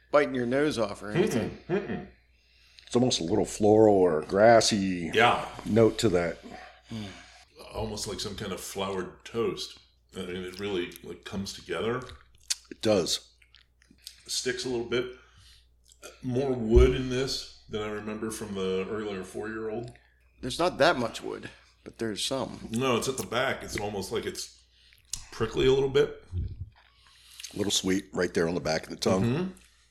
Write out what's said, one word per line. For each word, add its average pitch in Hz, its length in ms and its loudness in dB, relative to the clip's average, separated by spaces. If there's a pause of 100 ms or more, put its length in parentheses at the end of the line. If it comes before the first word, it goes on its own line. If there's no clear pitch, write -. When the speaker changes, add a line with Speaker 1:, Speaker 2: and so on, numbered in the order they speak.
(120)
Speaker 1:
biting 143 240 4
your 120 120 0
nose 135 320 0
off 101 240 -4
or 104 80 -10
anything. 127 460 0 (120)
Speaker 2:
Mm-mm, 196 180 -2
mm-mm. - 200 -8 (800)
Speaker 3:
It's - 80 -4
almost 120 240 2
a - 40 -4
little 90 220 0
floral 107 500 8
or 87 260 4
grassy 95 920 4
Speaker 2:
Yeah. 110 300 4 (220)
Speaker 3:
note 110 340 4
to 113 100 4
that. 85 300 0 (1400)
Speaker 2:
Almost 107 320 -6
like 95 120 -8
some 101 160 -8
kind 98 180 -6
of 90 80 -8
floured 95 640 -6
toast. - 520 -4 (380)
I 95 60 -10
mean, 92 220 -8
it 90 160 -12
really, 95 320 -4 (120)
like, - 220 -14
comes 98 280 -8
together. 110 440 -6 (760)
Speaker 3:
It - 100 -18
does. 98 380 2 (1080)
Speaker 2:
Sticks - 380 -4
a 131 40 -4
little 117 160 -2
bit. 120 200 -2 (1160)
More 131 300 -2
wood 120 420 8
in 131 140 -4
this - 600 -6
than 107 140 -6
I 107 60 -6
remember 107 420 -6
from 101 240 -8
the 95 340 -2
earlier 104 340 -6
four-year-old. 110 680 -8 (500)
Speaker 1:
There's 127 180 -8
not 165 180 0
that 151 220 4
much 117 240 -6
wood, 104 260 -10 (340)
but - 140 -18
there's 110 260 -4
some. 107 480 -6
Speaker 2:
No, 120 260 2
it's 107 100 -2
at 95 100 -4
the 98 80 -6
back. 117 380 -2
It's 98 160 -8
almost 101 320 -6
like 104 140 -2
it's - 340 -10 (720)
prickly - 340 0
a 131 80 6
little 139 160 2
bit. 143 340 0 (1300)
Speaker 3:
A - 40 -12
little 101 140 -2
sweet 95 420 0
right 90 200 0
there 85 140 2
on 80 60 -2
the 85 80 -2
back 78 220 -2
of - 80 -18
the 85 60 -10
tongue. 95 260 2
Speaker 2:
Mm-hmm. 143 240 -2 (440)